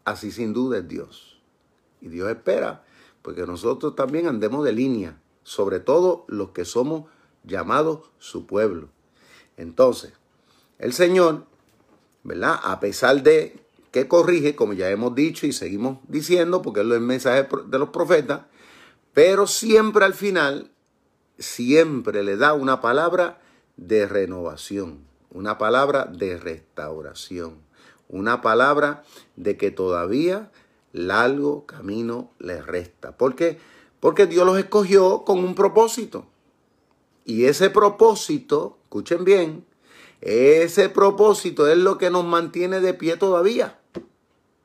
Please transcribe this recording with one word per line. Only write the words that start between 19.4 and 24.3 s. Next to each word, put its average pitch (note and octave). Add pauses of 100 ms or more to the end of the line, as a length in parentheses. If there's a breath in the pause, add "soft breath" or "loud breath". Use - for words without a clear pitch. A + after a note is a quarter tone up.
siempre G#3+
al F#3+
final, D#3+ (640)
siempre B2
le G2+
da C#3+
una C3+
palabra E3+ (360 soft breath)
de G#2
renovación, F2+ (260)